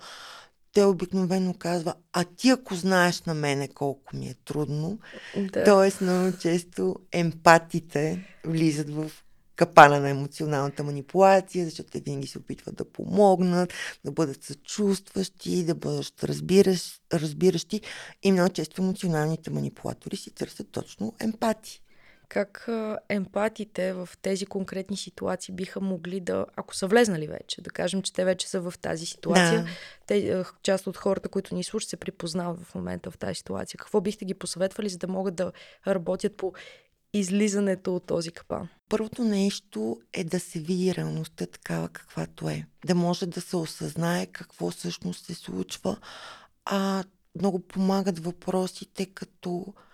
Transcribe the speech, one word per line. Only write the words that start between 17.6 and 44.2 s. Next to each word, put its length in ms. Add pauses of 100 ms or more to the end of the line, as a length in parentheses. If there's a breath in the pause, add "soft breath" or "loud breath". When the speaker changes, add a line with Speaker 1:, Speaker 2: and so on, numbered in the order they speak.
Speaker 1:
И 100
много 160
често 340
емоционалните 680
манипулатори 640
си 180
търсят 360
точно 500
емпати. 600 (460 soft breath)
Speaker 2:
Как, 400
а, 300 (100)
емпатите 840
в 160 (140)
тези 240
конкретни 500
ситуации 580
биха 260
могли 400
да, 260 (100)
ако 200
са 100
влезнали 400
вече, 360
да 80
кажем, 320
че 100
те 120
вече 240
са 120
в 180
тази 280
ситуация, 560
Speaker 1:
Да. 40 (400 loud breath)
Speaker 2:
те, 240
а, 140 (180)
част 240
от 100
хората, 320
които 260
ни 100
слушат, 260
се 60
припознават 680
в 100
момента 360
в 80
тази 160
ситуация. 440
Какво 220
бихте 240
ги 100
посъветвали, 540
за 100
да 100
могат 260
да 180 (340 loud breath)
работят 500
по 160 (600 loud breath)
излизането 840
от 100
този 240
капан? 380 (200)
Speaker 1:
Първото 360
нещо 760 (120)
е 120
да 160
се 180
види 360
реалността 520
такава, 420
каквато 600
е. 180 (200)
Да 80
може 320
да 140
се 160
осъзнае 680